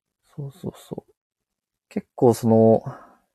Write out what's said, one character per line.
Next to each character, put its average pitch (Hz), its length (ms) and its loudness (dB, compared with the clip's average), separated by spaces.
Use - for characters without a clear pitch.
そ 143 120 -14
う 135 60 -18
そ - 160 -16
う - 80 -12
そ - 320 -18
う。 - 40 -20
結 - 260 -12
構 120 200 2
そ 117 140 -4
の、 113 340 4